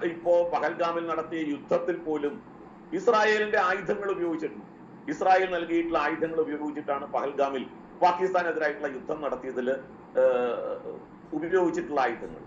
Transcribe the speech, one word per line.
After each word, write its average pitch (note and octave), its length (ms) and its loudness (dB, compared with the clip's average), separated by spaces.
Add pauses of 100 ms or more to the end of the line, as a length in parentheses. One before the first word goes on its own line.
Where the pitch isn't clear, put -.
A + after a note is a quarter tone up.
ഇപ്പോ E3+ 500 4
പഹൽഗാമിൽ E3 540 0
നടത്തിയ E3 320 -2
യുദ്ധത്തിൽ D#3+ 580 0
പോലും D3+ 460 -2 (500)
ഇസ്രായേലിന്റെ G#3+ 640 4
ആയുധങ്ങൾ G3 520 0
ഉപയോഗിച്ചിട്ടുണ്ട്. E3 580 -4 (420)
ഇസ്രായേൽ F#3 420 4
നൽകിയിട്ടുള്ള E3+ 460 0
ആയുധങ്ങൾ D#3+ 360 0
ഉപയോഗിച്ചിട്ടാണ് D3 720 -2
പഹൽഗാമിൽ C3+ 580 0 (360)
പാകിസ്ഥാനെതിരായിട്ടുള്ള E3 840 2
യുദ്ധം C#3+ 340 -6
നടത്തിയതിൽ, B2+ 480 -4
ഏഹ്, - 1300 0 (340)
ഉപയോഗിച്ചിട്ടുള്ള E3 680 2
ആയുധങ്ങൾ A#2 460 -4